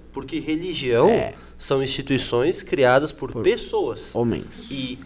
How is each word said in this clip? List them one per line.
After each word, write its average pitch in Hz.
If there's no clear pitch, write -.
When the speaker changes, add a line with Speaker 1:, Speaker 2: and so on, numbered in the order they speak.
Speaker 1:
porque 139
religião 156
Speaker 2:
É. -
Speaker 1:
são 135
instituições 135
criadas 139
por -
Speaker 2:
Por 113
Speaker 1:
pessoas. 196
Speaker 2:
homens. -
Speaker 1:
E -